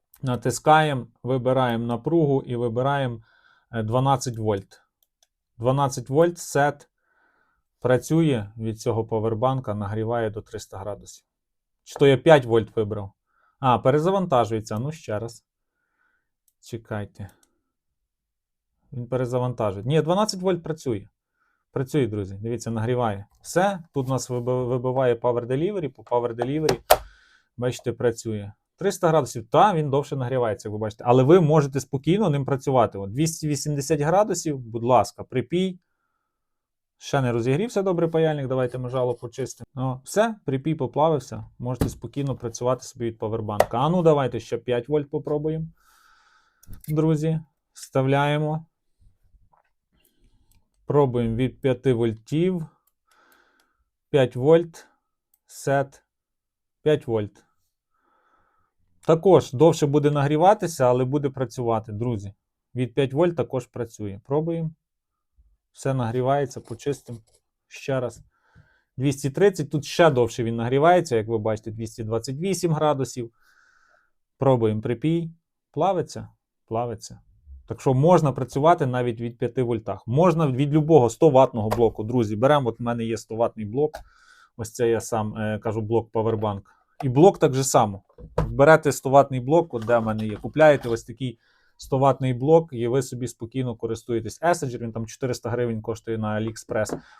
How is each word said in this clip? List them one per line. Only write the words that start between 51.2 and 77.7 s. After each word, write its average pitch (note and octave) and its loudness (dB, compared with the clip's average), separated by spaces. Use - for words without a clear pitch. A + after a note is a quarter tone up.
від B2 -2
п'яти C3 2
вольтів. D3 -2
П'ять C3 2
вольт, E3 2
сет, C#3 -4
п'ять D3+ 0
вольт. A2 -4
Також E3 4
довше D#3 4
буде C#3+ 2
нагріватися, D3+ 2
але B2+ 4
буде C#3 -2
працювати, A#2 -4
друзі. G#2 -6
Від A#2+ -4
п'ять C#3 -2
вольт E3+ 2
також C3 -4
працює. G#2+ -10
Пробуємо. D#3+ -4
Все - -4
нагрівається, C3 -2
почистимо A#2+ -10
ще - -6
раз. B2 -8
Двісті C#3 -2
тридцять, E3+ 0
тут D3+ -4
ще E3+ 4
довше B2 0
він A2+ -4
нагрівається, C#3 2
як A2 0
ви A2+ -2
бачите, G#2+ -4
двісті A2+ -10
двадцять A2+ -4
вісім E3+ -2
градусів. C3+ -2
Пробуємо A2+ 2
припій. D#3+ -2
Плавиться? D#3+ -4
Плавиться. A2+ -8
Так A2+ -10